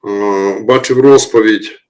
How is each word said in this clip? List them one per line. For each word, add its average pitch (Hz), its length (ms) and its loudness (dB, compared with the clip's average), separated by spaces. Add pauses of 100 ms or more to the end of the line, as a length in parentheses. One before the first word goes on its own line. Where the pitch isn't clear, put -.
о, 101 580 -4
бачив 127 400 -2
розповідь 117 880 2